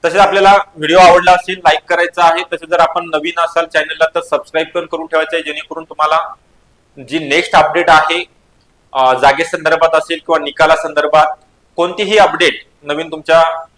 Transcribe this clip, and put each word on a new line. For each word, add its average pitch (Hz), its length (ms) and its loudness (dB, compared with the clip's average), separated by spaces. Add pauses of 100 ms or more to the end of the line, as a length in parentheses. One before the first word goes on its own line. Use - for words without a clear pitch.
तसेच 170 140 0
आपल्याला 196 380 4 (180)
व्हिडिओ 156 220 0
आवडला 180 340 6
असेल, 180 240 0
लाईक 170 340 -2
करायचा 175 340 -2
आहे. 165 200 2
तसेच 165 260 -12
जर 175 100 0
आपण 170 300 0
नवीन 156 300 -6
असाल 170 260 -2
चॅनलला 160 400 -2 (100)
तर 165 60 -2
सबस्क्राईब 160 460 -6
पण 170 180 -8
करून 165 200 -10
ठेवायचं 160 300 -4
आहे, 156 80 -6
जेणेकरून 156 400 -12
तुम्हाला 160 500 -4 (720)
जी 143 160 -8
नेक्स्ट 156 360 -2
अपडेट 175 340 2
आहे, 160 360 2 (680)
अ, 131 200 0
जागेसंदर्भात 156 800 0
असेल 160 240 -2
किंवा 160 220 -2
निकालासंदर्भात 151 960 0 (400)
कोणतीही 190 420 -2
अपडेट 175 360 2 (300)
नवीन 151 280 -8
तुमच्या 165 540 0 (120)